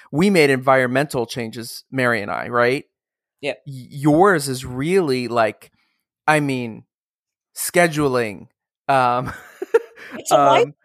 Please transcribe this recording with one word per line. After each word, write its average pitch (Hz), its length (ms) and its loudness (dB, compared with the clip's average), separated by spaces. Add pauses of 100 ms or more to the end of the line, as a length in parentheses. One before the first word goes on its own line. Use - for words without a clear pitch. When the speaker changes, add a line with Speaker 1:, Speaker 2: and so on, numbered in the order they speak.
(100)
Speaker 1:
We 180 200 2
made 160 180 4
environmental 131 800 0
changes, 117 640 -12
Mary 123 320 0
and 101 80 -8
I, 67 180 -6
right? 120 360 0 (580)
Speaker 2:
Yep. 143 240 -8
Speaker 1:
Y-, 127 240 -16
yours 151 580 2
is 131 160 -8
really, 131 640 -2
like, 110 420 -2 (560)
I 151 140 2
mean, 123 440 -6 (680)
scheduling. 143 960 -2 (400)
Um, 127 500 0
<laughs> - 40 -20 (720)
Speaker 2:
It's 311 160 -10
a 311 60 4
life - 280 6
Speaker 1:
um, 147 100 -8 (100)